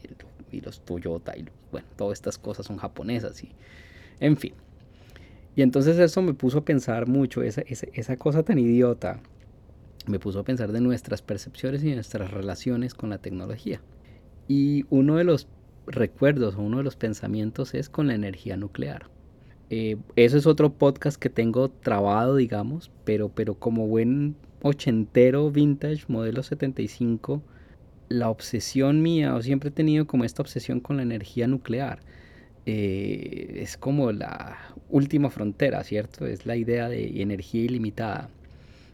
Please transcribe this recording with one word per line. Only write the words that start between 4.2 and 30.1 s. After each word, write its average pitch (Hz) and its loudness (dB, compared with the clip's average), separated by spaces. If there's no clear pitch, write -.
fin. - -6
Y 143 4
entonces 139 6
eso 180 6
me 170 2
puso 131 0
a 151 -2
pensar 123 0
mucho, 127 2
esa, 113 -4
esa, - -8
esa 127 -6
cosa 156 2
tan 160 2
idiota, 120 2
me 101 -2
puso 98 -6
a 101 -4
pensar 120 -2
de 117 -2
nuestras 123 -2
percepciones 135 -6
y 151 0
nuestras 107 -6
relaciones 117 -4
con 107 -8
la 98 -8
tecnología. 98 -8
Y 143 2
uno 147 4
de 175 4
los 170 2
recuerdos 123 2
o 104 -6
uno 107 -2
de 139 -2
los 139 -4
pensamientos 107 -4
es 139 -4
con 151 0
la 120 0
energía 101 -6
nuclear. - -8
Eh, 110 -2
eso 120 8
es 147 4
otro 151 6
podcast 139 2
que 131 0
tengo 117 2
trabado, 110 2
digamos, 117 -2
pero, 107 0
pero 107 -4
como 113 -2
buen 127 0
ochentero 131 4
vintage, 147 2
modelo 113 -2
setenta 135 -4
y 107 -4
cinco, 120 -4
la 120 0
obsesión 135 0
mía, 156 2
o 120 -2
siempre 139 -2
he 143 -8
tenido 151 2
como 127 2